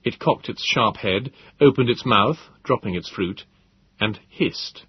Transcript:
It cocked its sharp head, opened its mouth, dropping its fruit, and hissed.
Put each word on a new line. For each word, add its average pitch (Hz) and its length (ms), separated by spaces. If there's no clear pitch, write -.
It - 160
cocked - 320
its - 120
sharp 113 360
head, 107 340
opened 135 300
its - 160
mouth, 117 340
dropping 107 340
its 85 120
fruit, 95 360
and 107 300
hissed. - 600